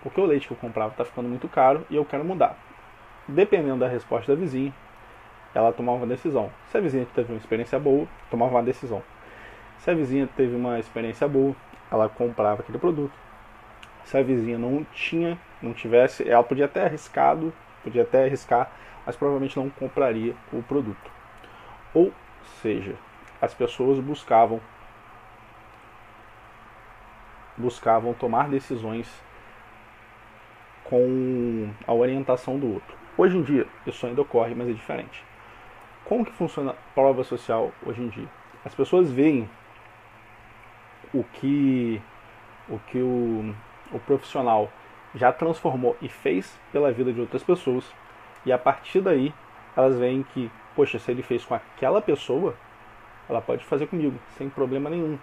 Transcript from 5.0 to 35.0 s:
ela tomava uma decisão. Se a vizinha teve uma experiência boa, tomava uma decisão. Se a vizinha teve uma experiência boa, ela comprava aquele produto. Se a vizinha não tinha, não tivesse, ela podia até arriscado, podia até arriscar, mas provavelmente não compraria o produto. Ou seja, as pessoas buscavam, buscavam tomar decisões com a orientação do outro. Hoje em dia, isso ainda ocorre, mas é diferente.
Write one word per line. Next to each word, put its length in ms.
ela 180
tomava 260
uma 80
decisão. 440
Se 80
a 20
vizinha 340
teve 180
uma 60
experiência 400
boa, 280
tomava 220
uma 100
decisão. 400
Se 60
a 40
vizinha 400
teve 220
uma 220
experiência 500
boa, 260
ela 180
comprava 540
aquele 160
produto. 340
Se 120
a 60
vizinha 340
não 260
tinha, 440
não 140
tivesse, 520
ela 160
podia 220
até 220
arriscado, 680
podia 180
até 240
arriscar, 460
mas 100
provavelmente 440
não 100
compraria 680
o 120
produto. 480
Ou 200
seja, 340
as 100
pessoas 480
buscavam, 580
buscavam 600
tomar 340
decisões 760
com 840
a 60
orientação 680
do 140
outro. 240
Hoje 180
em 60
dia, 240
isso 200
ainda 160
ocorre, 320
mas 120
é 60
diferente. 500